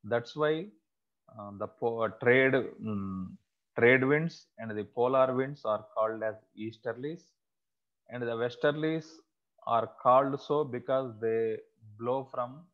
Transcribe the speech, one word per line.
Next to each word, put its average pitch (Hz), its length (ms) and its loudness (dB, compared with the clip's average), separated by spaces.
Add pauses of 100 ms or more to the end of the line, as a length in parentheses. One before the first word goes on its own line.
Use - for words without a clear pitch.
That's 120 320 -2
why, 156 300 0 (720)
uh, 101 200 -14
the 104 100 -6
po-, 117 340 -2
uh, 110 60 2 (140)
trade, 131 320 6
um, 98 840 -4 (400)
trade 123 260 6
winds 151 440 0 (100)
and 113 180 -8
the 104 80 -4
polar 131 500 2
winds 135 300 -4
are 107 300 -2
called 110 280 -2
as 110 120 -4 (260)
easterlies, 123 640 -8 (880)
and 123 120 -8
the 117 140 -4
westerlies 151 680 -2 (600)
are 113 200 0 (160)
called 135 360 4
so 151 260 -2
because 123 540 -4
they 113 380 0 (420)
blow 127 320 -4
from 127 300 -8 (140)